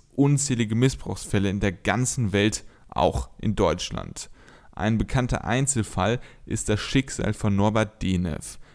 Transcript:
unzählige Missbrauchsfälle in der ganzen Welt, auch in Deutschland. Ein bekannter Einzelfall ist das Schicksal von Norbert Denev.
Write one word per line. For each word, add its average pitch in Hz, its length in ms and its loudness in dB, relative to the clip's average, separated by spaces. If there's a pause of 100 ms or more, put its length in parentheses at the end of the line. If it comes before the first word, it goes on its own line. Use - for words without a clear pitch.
(160)
unzählige 135 580 2
Missbrauchsfälle 104 760 0
in 98 100 -2
der 101 120 2
ganzen 107 600 0
Welt, 101 320 2 (240)
auch - 400 0 (100)
in 107 160 -2
Deutschland. - 760 -2 (420)
Ein 110 260 0
bekannter 120 480 0
Einzelfall 113 760 0 (240)
ist - 240 -4
das 107 120 2
Schicksal - 520 0
von 101 240 0
Norbert 107 460 2
Denev. 90 560 -2 (160)